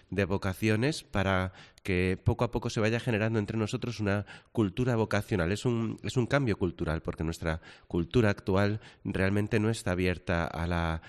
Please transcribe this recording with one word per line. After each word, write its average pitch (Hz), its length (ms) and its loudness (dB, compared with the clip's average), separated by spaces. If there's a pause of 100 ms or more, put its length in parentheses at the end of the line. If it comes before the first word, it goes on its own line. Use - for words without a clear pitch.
de 98 140 0
vocaciones 107 800 0
para 92 480 0 (320)
que 92 400 2
poco 123 220 2
a 110 60 -4
poco 120 180 -4
se 117 100 -4
vaya 113 220 2
generando 110 360 0
entre 107 200 -2
nosotros 110 420 -4
una 101 260 0 (280)
cultura 117 420 2
vocacional. 101 560 0
Es 104 140 -2
un, 113 360 0
es - 140 -6
un 120 120 2
cambio 135 300 2
cultural, 82 440 -2
porque 82 240 -4
nuestra 82 340 -2 (300)
cultura 95 400 2
actual 101 500 0 (240)
realmente 101 560 2
no 107 100 2
está 113 220 -2
abierta 90 540 0
a 82 200 -4
la 85 440 -2